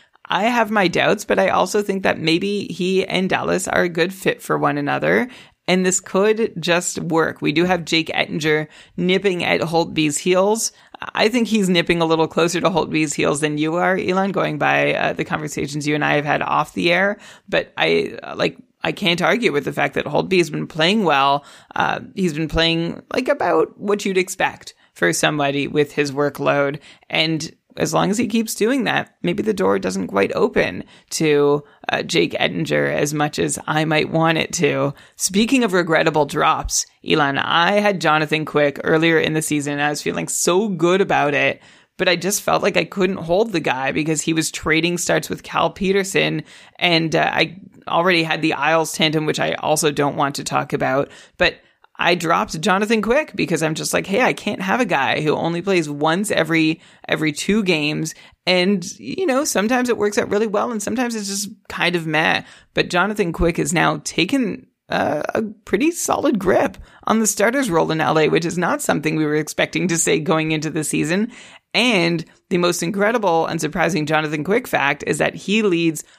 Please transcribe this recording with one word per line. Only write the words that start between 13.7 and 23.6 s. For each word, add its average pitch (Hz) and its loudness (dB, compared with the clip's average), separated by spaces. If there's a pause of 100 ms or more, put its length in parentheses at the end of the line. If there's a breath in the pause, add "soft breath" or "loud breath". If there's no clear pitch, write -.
are, 180 2
Elon, 190 0
going 151 -2
by, 143 2
uh, - 0
the 156 -4
conversations 151 -6
you 151 0
and 147 0
I 147 2
have 147 0
had 143 0
off 147 -2
the 175 0
air. 196 0 (300 loud breath)
But 170 -2
I, - 0
uh, - -12
like, - -2 (240)
I 165 -2
can't 175 0
argue 165 0
with 143 -2
the 147 -6
fact 143 -2
that 143 -2
Holtby 180 0
has 156 0
been 156 -6
playing 180 0
well. 139 2 (280 loud breath)
Uh, - -2 (140)
he's 180 0
been 156 -4
playing, 165 0 (120)
like, 254 -2
about 170 0